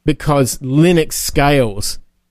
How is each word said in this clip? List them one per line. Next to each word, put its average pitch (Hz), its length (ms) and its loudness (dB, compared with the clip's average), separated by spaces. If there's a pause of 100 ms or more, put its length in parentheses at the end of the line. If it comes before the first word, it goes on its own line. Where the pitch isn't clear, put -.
because 143 540 0
Linux 156 560 2
scales, 131 840 -2 (320)